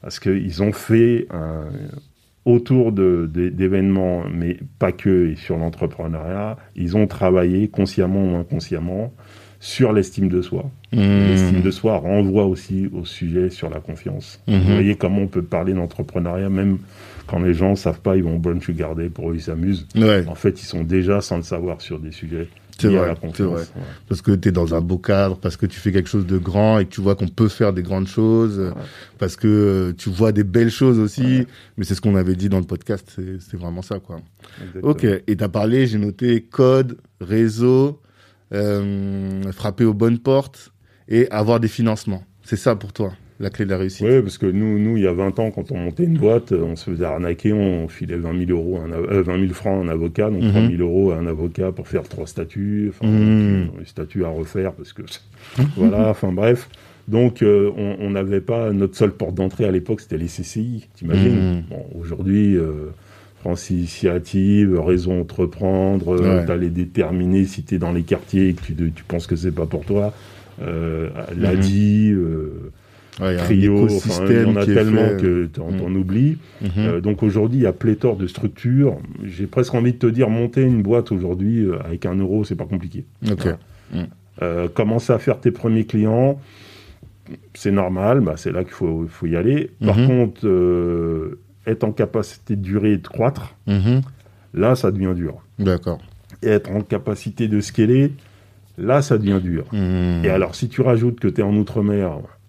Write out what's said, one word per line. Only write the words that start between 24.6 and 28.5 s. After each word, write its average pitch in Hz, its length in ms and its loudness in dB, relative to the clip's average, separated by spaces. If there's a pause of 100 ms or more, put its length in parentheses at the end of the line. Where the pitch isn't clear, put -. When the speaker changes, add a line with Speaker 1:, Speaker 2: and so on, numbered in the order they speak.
Speaker 2:
un 82 80 0
beau 90 160 -2
cadre, 98 400 0
parce - 180 -4
que 101 120 -2
tu - 120 -8
fais 101 120 -2
quelque 92 180 0
chose 101 160 -2
de 95 140 0
grand 104 400 2
et 95 60 2
que 90 40 -12
tu - 120 -8
vois 98 140 4
qu'on 95 120 -4
peut 110 220 2
faire 104 220 0
des 92 120 -4
grandes 95 240 -4
choses, 110 520 2